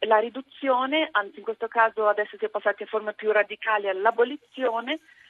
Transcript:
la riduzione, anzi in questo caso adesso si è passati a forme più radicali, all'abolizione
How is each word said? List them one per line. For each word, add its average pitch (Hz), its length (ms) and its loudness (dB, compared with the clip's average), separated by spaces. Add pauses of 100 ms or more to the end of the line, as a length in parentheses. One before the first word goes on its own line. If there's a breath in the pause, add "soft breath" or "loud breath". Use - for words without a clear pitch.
la 214 120 6
riduzione, 262 920 -2
anzi 202 280 -2
in 202 40 -18
questo 226 240 -6
caso 226 400 2
adesso 208 300 0
si 220 80 -4
è 214 40 -6
passati 202 340 -2
a - 20 -8
forme 214 280 -4
più 214 180 -2
radicali, 208 580 0
all'abolizione 233 1120 -2 (300 soft breath)